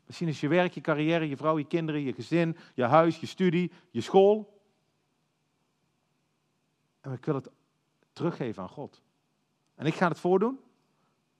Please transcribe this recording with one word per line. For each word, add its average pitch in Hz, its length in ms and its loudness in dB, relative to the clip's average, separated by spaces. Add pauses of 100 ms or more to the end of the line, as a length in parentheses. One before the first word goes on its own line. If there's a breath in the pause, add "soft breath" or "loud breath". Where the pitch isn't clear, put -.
Misschien 170 220 -6
is 147 120 -4
je 151 80 -2
werk, 180 240 2
je 151 80 -14
carrière, 160 480 0
je 139 80 -6
vrouw, 156 220 0
je 143 60 -4
kinderen, 156 360 -4
je 135 120 -4
gezin, 165 440 -2 (180 loud breath)
je 123 100 0
huis, 160 360 4
je 117 60 -8
studie, 180 460 0 (180 soft breath)
je - 100 -4
school. 208 600 2 (2500)
En 135 120 -12
ik 127 120 -12
wil 151 100 -2
het 135 160 -8 (600)
teruggeven 131 500 -6
aan 90 60 -10
God. - 340 -16 (720)
En - 120 -8
ik 160 80 0
ga 180 140 2
het 143 100 -4
voordoen. 190 400 2 (800)